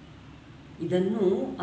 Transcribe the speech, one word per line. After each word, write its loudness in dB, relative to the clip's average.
ಇದನ್ನು 2